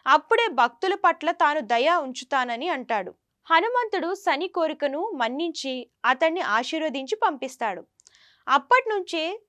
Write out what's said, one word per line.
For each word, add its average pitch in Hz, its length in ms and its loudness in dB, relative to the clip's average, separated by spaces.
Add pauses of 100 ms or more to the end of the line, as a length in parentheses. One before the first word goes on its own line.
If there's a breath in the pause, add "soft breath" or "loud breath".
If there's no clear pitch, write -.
అప్పుడే 427 420 4
భక్తుల 254 460 0
పట్ల 330 360 2
తాను 311 300 2
దయ 247 420 2
ఉంచుతానని 254 680 -4
అంటాడు. 226 460 -4 (360)
హనుమంతుడు 403 640 2
శని 359 340 -2
కోరికను 311 640 -2
మన్నించి 262 800 -4 (140)
అతన్ని 320 360 2
ఆశీర్వదించి 269 760 -4
పంపిస్తాడు. 262 680 -4 (640 soft breath)
అప్పట్నుంచే 370 1000 2